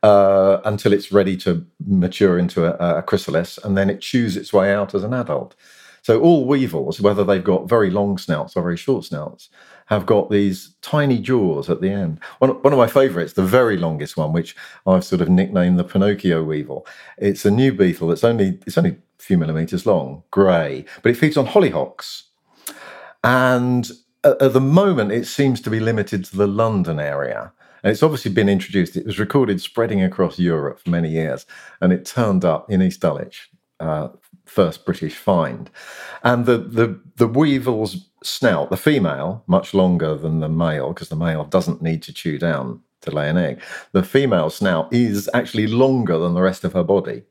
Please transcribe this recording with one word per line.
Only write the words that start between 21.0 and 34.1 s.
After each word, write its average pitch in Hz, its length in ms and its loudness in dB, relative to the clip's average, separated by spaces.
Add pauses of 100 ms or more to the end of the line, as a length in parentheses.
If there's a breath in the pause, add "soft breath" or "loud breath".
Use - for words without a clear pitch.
but 117 80 4
it 123 60 0
feeds 151 200 2
on 135 80 2
hollyhocks. 107 800 0 (1000 loud breath)
And 123 680 2 (320)
at, 131 180 6
at 131 120 4
the 131 80 6
moment, 143 500 4
it 117 160 -2
seems 135 340 0
to - 80 -8
be 110 120 -2
limited 110 440 -2
to - 120 -10
the 101 100 2
London 98 520 0
area. 69 520 -6 (320 soft breath)
And 101 80 2
it's 107 100 0
obviously 139 300 0
been 101 180 2
introduced. 95 460 0
It 87 100 -6
was 107 140 -8
recorded 107 420 0
spreading 107 400 -2
across 92 380 -2
Europe 80 400 -2
for - 100 -8
many 85 200 -2
years, 80 360 -4 (360 loud breath)
and 92 100 4
it 90 140 -2
turned 101 400 0
up 80 260 -2
in 95 100 2
East 90 200 -2
Dulwich, - 480 -6 (300)
uh, 80 280 -6 (380)